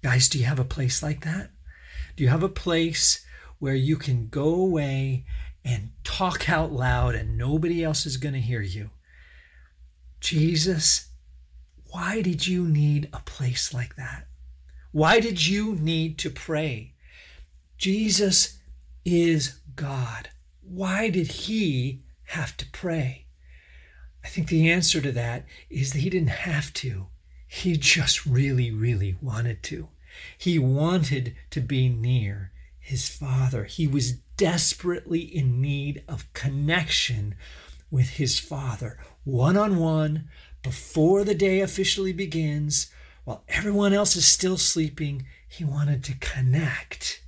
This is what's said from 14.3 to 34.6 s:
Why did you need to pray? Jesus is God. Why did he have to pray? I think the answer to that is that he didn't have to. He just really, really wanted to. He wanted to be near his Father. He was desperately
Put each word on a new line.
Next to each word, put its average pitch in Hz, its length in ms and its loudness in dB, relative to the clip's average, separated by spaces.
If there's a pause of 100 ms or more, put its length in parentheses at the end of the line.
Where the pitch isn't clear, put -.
Why 160 280 6
did 185 260 0
you 208 300 0
need 160 420 0
to 156 120 -4
pray? 143 640 -4 (840)
Jesus 202 800 2 (460)
is 170 560 2 (140)
God. 131 540 -6 (320)
Why 190 480 -2
did 170 200 0
he 139 720 -2 (220)
have - 340 -6
to - 140 -10
pray? 156 540 -4 (960)
I - 60 -14
think 165 200 -4
the 160 220 6
answer 170 300 4
to 135 120 -2
that 117 340 -4 (240)
is 135 220 -2
that 147 80 0
he 180 100 0
didn't 175 180 2
have 147 460 -2
to. 95 320 -6 (400)
He 170 320 0
just - 480 2
really, 127 440 2
really 107 520 0
wanted 117 420 -4
to. - 240 -8 (480)
He 175 220 2
wanted 135 760 2 (140)
to 143 100 -4
be 127 280 2
near 113 640 0 (260)
his - 300 -6
Father. 131 560 -2
He 160 220 -2
was 131 260 0 (240)
desperately 170 840 0